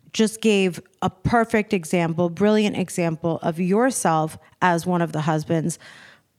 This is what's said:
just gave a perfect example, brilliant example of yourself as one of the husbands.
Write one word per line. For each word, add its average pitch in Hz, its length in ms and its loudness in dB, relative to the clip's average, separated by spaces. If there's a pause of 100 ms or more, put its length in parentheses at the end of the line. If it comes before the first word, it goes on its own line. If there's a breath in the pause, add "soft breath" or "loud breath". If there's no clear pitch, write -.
(120)
just 214 300 0
gave 190 400 2 (220)
a 185 80 2
perfect 226 600 0
example, 170 580 0
brilliant 208 480 0
example 165 640 -2
of 165 160 -2
yourself 185 800 0 (200 soft breath)
as 170 280 2
one 175 160 2
of 156 80 -4
the 156 100 -4
husbands. 156 560 -2 (600 loud breath)